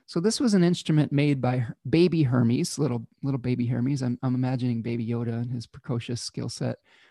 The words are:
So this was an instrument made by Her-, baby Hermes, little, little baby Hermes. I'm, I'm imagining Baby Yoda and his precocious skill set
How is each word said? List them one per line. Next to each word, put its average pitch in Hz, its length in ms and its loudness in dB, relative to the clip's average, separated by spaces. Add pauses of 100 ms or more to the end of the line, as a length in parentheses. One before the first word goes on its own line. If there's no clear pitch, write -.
So - 140 -4
this 214 200 0
was 233 140 4
an 180 100 6
instrument 160 480 2
made 143 280 2
by 123 180 0
Her-, 120 180 -4 (120)
baby 165 340 4
Hermes, 123 560 2
little, 123 280 -2 (160)
little 135 160 -2
baby 123 280 -2
Hermes. 123 360 0
I'm, 123 200 -2
I'm 127 120 0
imagining 127 480 -2
Baby 117 240 -4
Yoda 117 340 -4
and 123 100 -6
his 123 160 -8
precocious - 540 -6
skill - 280 -8
set 120 300 -6 (320)